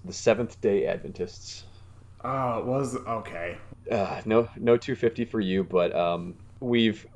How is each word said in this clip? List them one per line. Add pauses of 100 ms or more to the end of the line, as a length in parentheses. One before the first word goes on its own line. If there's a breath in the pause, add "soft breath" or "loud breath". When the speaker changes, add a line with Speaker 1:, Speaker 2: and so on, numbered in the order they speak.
Speaker 1:
the
Seventh
Day
Adventists. (580 soft breath)
Speaker 2:
Oh,
it
was?
Okay. (340)
Speaker 1:
Uh,
no,
no
two
fifty
for
you,
but,
um, (260)
we've